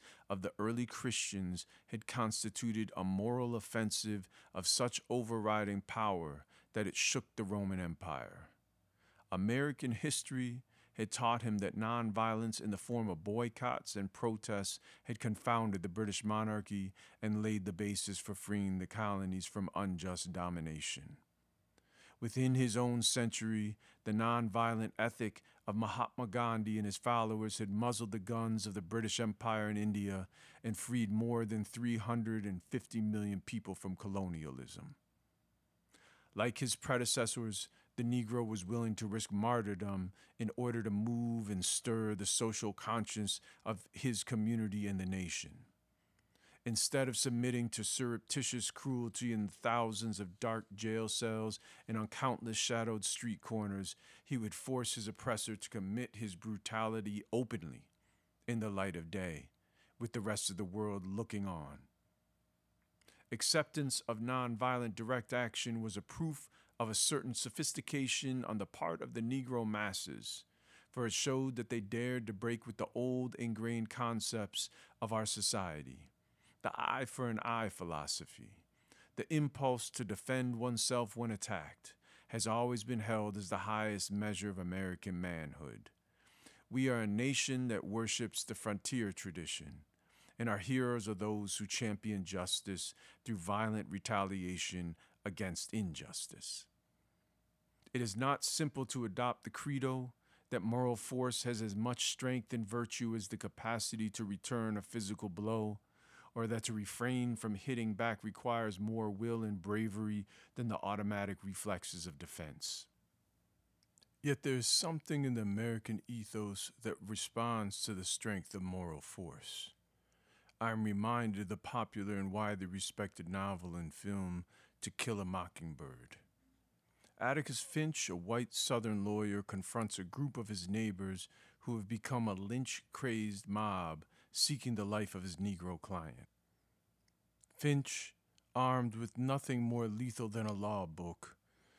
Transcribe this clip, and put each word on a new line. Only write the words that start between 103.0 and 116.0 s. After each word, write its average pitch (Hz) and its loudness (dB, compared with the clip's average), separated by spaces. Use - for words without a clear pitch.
as 104 -2
the 110 -4
capacity 110 -2
to 113 -4
return 107 0
a 101 -2
physical 107 -4
blow, 107 0
or 117 0
that 117 0
to - -2
refrain 120 0
from 107 -2
hitting 113 0
back 117 2
requires 110 0
more 110 0
will 113 0
and 104 -2
bravery 104 0
than 120 -2
the 107 0
automatic 101 0
reflexes 90 -4
of 76 -8
defense. - -8
Yet 143 2
there 139 2
is 123 2
something 160 2
in 131 4
the 113 2
American 110 0